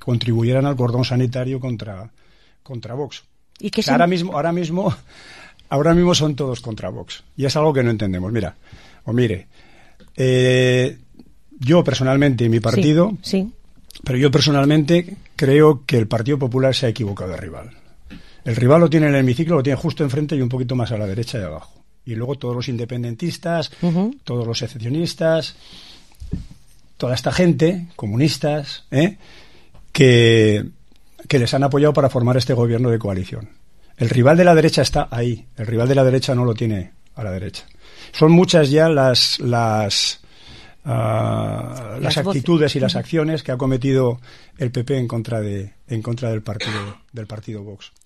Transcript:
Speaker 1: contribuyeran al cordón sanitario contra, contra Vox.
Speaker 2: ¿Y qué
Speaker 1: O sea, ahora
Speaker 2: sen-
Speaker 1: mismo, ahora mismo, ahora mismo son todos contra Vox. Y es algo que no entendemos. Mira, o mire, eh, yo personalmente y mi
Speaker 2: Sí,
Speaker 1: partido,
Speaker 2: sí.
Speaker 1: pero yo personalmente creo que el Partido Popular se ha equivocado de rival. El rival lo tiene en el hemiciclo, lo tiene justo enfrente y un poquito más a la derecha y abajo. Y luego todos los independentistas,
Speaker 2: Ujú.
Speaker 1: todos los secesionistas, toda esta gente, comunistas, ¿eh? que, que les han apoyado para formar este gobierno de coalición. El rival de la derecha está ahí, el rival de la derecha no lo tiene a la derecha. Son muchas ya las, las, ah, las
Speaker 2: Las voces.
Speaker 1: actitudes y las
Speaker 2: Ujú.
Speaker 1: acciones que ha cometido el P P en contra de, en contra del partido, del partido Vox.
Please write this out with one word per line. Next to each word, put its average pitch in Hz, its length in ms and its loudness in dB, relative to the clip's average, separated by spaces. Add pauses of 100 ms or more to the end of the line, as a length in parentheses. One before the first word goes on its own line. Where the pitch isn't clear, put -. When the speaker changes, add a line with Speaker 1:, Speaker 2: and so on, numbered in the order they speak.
Speaker 1:
contribuyeran 120 640 0
al 143 80 -2
cordón 120 300 0
sanitario 127 560 -2
contra, 107 500 -10 (540)
contra 113 300 -14
Vox. 139 280 -10 (380)
Speaker 2:
¿Y 208 100 -8
qué 214 120 -2
Speaker 1:
O - 20 -4
sea, - 100 0
ahora 170 120 4
Speaker 2:
sen- 175 40 2
Speaker 1:
mismo, 180 220 -2
ahora 151 200 -2
mismo, 175 400 -2 (760)
ahora 147 260 2
mismo 175 180 4
son 151 220 0
todos 131 260 -6
contra 110 280 -10
Vox. - 340 -14 (140)
Y 135 80 -4
es 135 100 -2
algo 156 180 2
que 131 120 2
no 117 80 2
entendemos. 98 400 -4
Mira, 113 240 -4 (480)
o 113 80 -6
mire, 110 340 0 (720)
eh, 127 800 2 (640)
yo 151 240 4
personalmente 131 600 0
y 117 40 2
mi 113 80 2
Speaker 2:
Sí, 117 40 0
Speaker 1:
partido, 151 640 2
Speaker 2:
sí. 196 300 -4 (500)
Speaker 1:
pero 127 160 -2
yo 139 140 4
personalmente 151 840 2 (200)
creo 147 500 4
que 135 100 0
el 110 120 2
Partido 127 320 -2
Popular 131 340 0
se - 120 -2
ha - 20 2
equivocado 101 420 -6
de 95 60 -8
rival. - 340 -14 (760)
El 117 120 -4
rival 123 240 6
lo 165 100 4
tiene 156 160 4
en 143 80 2
el 135 60 4
hemiciclo, 131 340 0
lo 139 80 2
tiene 135 140 0
justo - 260 -4
enfrente 147 320 -2
y 139 80 -2
un 123 60 -2
poquito 127 260 -4
más 123 160 -4
a 110 80 -4
la 104 80 -4
derecha 113 320 -6
y 101 40 -6
abajo. - 420 -14 (200)
Y 120 120 -10
luego 123 200 -6
todos 123 200 -8
los 123 120 -8
independentistas, 123 1000 -6 (120)
Speaker 2:
Ujú. 185 420 -2
Speaker 1:
todos 120 220 -4
los 117 120 -4
secesionistas, 156 960 -4 (1500)
toda 127 140 -2
esta 131 180 -4
gente, 170 540 2 (100)
comunistas, 139 920 -4
¿eh? 160 260 0 (720)
que, 113 760 6 (600)
que 147 120 2
les 120 160 0
han 135 100 0
apoyado 143 300 2
para 139 160 2
formar 123 260 2
este 131 160 0
gobierno 117 380 0
de 113 80 0
coalición. 101 500 -6 (480)
El 117 140 0
rival 127 260 4
de 180 80 6
la 175 100 8
derecha 160 280 4
está 143 280 -2
ahí, 120 360 -6 (100)
el 110 100 -8
rival 113 220 0
de 135 60 2
la 135 100 4
derecha 131 300 2
no 123 100 0
lo 120 100 2
tiene 104 380 -4 (220)
a 120 100 -10
la 101 60 -8
derecha. 95 340 -10 (480)
Son 156 200 6
muchas 170 380 6
ya 156 200 4
las, 131 500 2
las, 113 800 -2 (640)
ah, 110 1080 -4
las 156 220 -4
Speaker 2:
Las 143 80 -2
voces. 185 160 -2
Speaker 1:
actitudes 151 360 0
y 170 40 -4
las 113 120 0
Speaker 2:
Ujú. - 60 -4
Speaker 1:
acciones 160 440 -4
que 139 100 -6
ha 131 40 -4
cometido 131 640 0 (380)
el 127 120 -4
P 123 140 -4
P 135 140 -2
en 120 100 -4
contra 117 320 -6
de, 101 320 -8 (160)
en 110 140 -6
contra 117 280 -6
del 110 120 -6
partido, 104 560 -8 (140)
del 113 140 -12
partido 107 380 -12
Vox. 101 280 -20 (120)